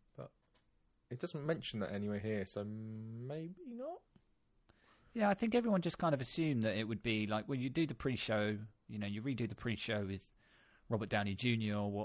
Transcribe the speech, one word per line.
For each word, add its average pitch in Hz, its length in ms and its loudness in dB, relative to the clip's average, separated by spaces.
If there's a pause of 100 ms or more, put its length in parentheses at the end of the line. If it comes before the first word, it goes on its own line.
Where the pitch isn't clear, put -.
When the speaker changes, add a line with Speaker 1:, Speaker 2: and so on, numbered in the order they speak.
(140)
Speaker 1:
but - 160 -14 (800)
it 123 100 -10
doesn't 156 260 -6
mention 151 340 -2
that 101 120 -2
anywhere 104 280 -2
here, 104 260 -2
so 104 180 -6
maybe 113 1040 -8
not. 262 340 -8 (1120)
Speaker 2:
Yeah, 208 160 4
I 202 60 6
think 220 200 0
everyone 226 260 6
just 165 180 0
kind 165 160 4
of 131 60 -2
assumed 143 420 2
that 107 120 4
it 107 120 0
would 107 160 -2
be 110 240 2
like, 107 200 0
well, 139 100 -2
you 127 120 0
do 165 160 2
the 139 100 -4
pre-show, 107 640 2 (300)
you 110 120 -8
know, 104 80 -2
you 104 140 -4
redo 120 260 0
the - 80 -6
pre-show 107 500 -2
with 95 160 -4 (680)
Robert 110 200 0
Downey 101 260 2
Junior 113 420 2
or 101 140 0
wha-, 101 120 -2